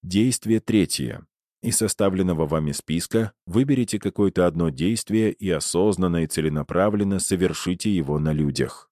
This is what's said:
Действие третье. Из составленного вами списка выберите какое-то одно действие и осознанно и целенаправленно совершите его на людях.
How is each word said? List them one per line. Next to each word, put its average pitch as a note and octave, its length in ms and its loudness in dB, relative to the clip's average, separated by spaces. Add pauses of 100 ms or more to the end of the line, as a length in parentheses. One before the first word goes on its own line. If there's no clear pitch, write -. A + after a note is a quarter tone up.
Действие A2 580 0
третье. D#2+ 640 0 (360)
Из A#2 140 -2
составленного F#2+ 720 2
вами D2+ 260 0
списка G#2 640 -4 (120)
выберите B2 520 0
какое-то F#2+ 480 2
одно E2 240 0
действие G#2 600 0
и F#2+ 200 -6
осознанно F2 760 0
и - 20 -2
целенаправленно F#2 920 0
совершите F2+ 760 -2
его D2+ 240 0
на D#2 140 0
людях. C2+ 600 -2